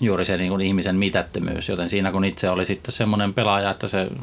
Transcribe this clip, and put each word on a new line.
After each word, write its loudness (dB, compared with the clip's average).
juuri 2
se 0
niin 0
kuin 0
ihmisen 2
mitättömyys, 0
joten -2
siinä 0
kun 2
itse 0
oli 0
sitten -4
semmoinen 0
pelaaja, 2
että -4
se 0